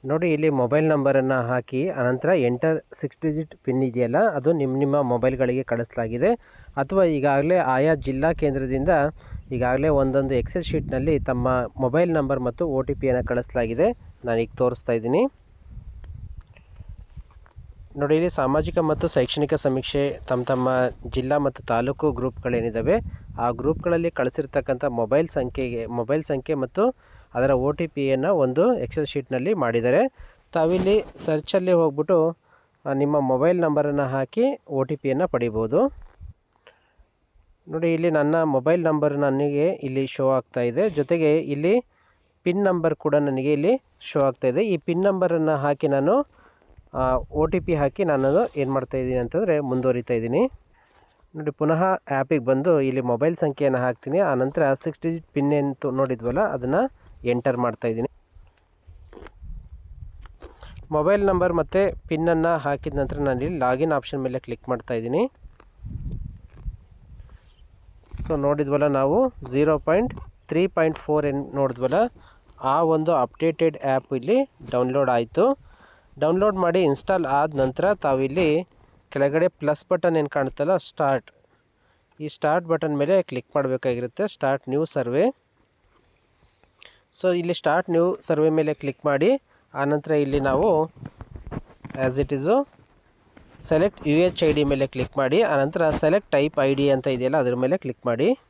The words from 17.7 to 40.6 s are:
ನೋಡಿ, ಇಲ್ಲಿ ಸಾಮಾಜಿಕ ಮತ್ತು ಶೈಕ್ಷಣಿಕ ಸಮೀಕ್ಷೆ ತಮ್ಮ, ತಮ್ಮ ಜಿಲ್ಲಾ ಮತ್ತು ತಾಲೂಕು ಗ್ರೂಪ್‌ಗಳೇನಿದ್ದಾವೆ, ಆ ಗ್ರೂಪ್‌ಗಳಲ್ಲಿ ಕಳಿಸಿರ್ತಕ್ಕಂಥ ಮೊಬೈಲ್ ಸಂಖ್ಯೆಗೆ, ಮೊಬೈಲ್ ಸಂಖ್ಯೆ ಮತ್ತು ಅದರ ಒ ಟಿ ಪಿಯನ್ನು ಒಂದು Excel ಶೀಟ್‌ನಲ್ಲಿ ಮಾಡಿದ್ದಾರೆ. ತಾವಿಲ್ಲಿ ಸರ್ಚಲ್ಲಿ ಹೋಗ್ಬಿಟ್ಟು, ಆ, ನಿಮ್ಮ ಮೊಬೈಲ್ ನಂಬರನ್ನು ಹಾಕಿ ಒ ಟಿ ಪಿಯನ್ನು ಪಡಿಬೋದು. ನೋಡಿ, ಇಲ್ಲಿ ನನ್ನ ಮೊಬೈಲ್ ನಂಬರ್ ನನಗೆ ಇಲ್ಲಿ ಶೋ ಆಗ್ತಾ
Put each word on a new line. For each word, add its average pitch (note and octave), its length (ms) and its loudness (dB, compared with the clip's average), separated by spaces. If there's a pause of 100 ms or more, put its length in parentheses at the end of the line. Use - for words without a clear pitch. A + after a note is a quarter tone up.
ನೋಡಿ, C#3+ 180 2
ಇಲ್ಲಿ E3+ 160 2
ಸಾಮಾಜಿಕ D3+ 480 0
ಮತ್ತು D#3 300 0
ಶೈಕ್ಷಣಿಕ D3 460 0
ಸಮೀಕ್ಷೆ C#3 500 -2 (240)
ತಮ್ಮ, B2 160 -2
ತಮ್ಮ B2+ 240 0 (480)
ಜಿಲ್ಲಾ C3 220 0
ಮತ್ತು C#3 240 -2 (100)
ತಾಲೂಕು C3 400 0
ಗ್ರೂಪ್‌ಗಳೇನಿದ್ದಾವೆ, A#2+ 840 -2 (420)
ಆ A#2+ 120 0
ಗ್ರೂಪ್‌ಗಳಲ್ಲಿ D#3+ 680 -2
ಕಳಿಸಿರ್ತಕ್ಕಂಥ C3+ 640 -2 (180)
ಮೊಬೈಲ್ C#3 260 2
ಸಂಖ್ಯೆಗೆ, B2 580 -6
ಮೊಬೈಲ್ A#2+ 380 -2
ಸಂಖ್ಯೆ C#3+ 300 -4
ಮತ್ತು C#3 300 -2 (500)
ಅದರ C3 180 2 (120)
ಒ C#3+ 60 2
ಟಿ E3 160 -4
ಪಿಯನ್ನು C#3 440 0 (120)
ಒಂದು C3 200 2 (220)
Excel D3 200 -4
ಶೀಟ್‌ನಲ್ಲಿ C#3 500 -4
ಮಾಡಿದ್ದಾರೆ. B2 440 2 (540)
ತಾವಿಲ್ಲಿ F#3 420 2 (300)
ಸರ್ಚಲ್ಲಿ F3+ 480 0
ಹೋಗ್ಬಿಟ್ಟು, D#3+ 460 2 (640)
ಆ, C#3+ 80 -2
ನಿಮ್ಮ C#3+ 280 2
ಮೊಬೈಲ್ C3+ 400 2
ನಂಬರನ್ನು D3 480 0
ಹಾಕಿ C3+ 360 -2 (240)
ಒ C3+ 140 -2
ಟಿ C#3+ 140 -2
ಪಿಯನ್ನು C#3 320 0
ಪಡಿಬೋದು. A2+ 520 0 (1900)
ನೋಡಿ, D#3+ 300 -4
ಇಲ್ಲಿ E3 140 2
ನನ್ನ D3+ 320 2
ಮೊಬೈಲ್ D#3 420 2
ನಂಬರ್ D3+ 340 2
ನನಗೆ C#3+ 480 0 (200)
ಇಲ್ಲಿ C3+ 200 -2
ಶೋ C3 220 -2
ಆಗ್ತಾ C3 320 -2